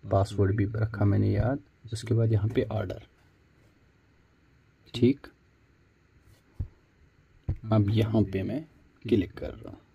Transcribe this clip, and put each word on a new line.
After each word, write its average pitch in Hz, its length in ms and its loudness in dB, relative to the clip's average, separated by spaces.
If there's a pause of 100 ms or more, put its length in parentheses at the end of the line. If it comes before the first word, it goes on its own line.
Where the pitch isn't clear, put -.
पासवर्ड 98 520 0
भी 104 100 2 (100)
रखा 107 300 -2
मैंने 101 240 2
याद। 113 300 0 (340)
उसके - 200 -4
बाद 113 200 2
यहाँ 104 160 2
पे 123 140 0
order, 107 380 -6 (1900)
ठीक। 123 340 2 (2500)
अब 107 180 4
यहाँ 110 340 2
पे 95 200 -2
मैं 110 180 -4 (440)
click 107 280 0
कर - 160 -12
रहा 110 200 -16
हूँ। 90 100 -18 (160)